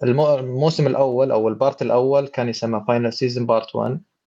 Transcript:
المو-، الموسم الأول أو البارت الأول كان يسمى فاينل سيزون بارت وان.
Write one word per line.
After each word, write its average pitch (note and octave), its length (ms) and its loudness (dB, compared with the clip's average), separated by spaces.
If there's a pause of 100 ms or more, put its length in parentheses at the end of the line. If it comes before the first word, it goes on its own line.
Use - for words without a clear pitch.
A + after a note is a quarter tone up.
المو-، C#3 360 2
الموسم C3+ 480 0
الأول C3 440 2
أو A2 160 2
البارت B2 340 0
الأول C3+ 460 2
كان A#2+ 220 -4
يسمى A2+ 380 -4
فاينل A#2+ 260 0
سيزون B2 320 -2
بارت A2+ 300 0
وان. A#2 260 -4 (300)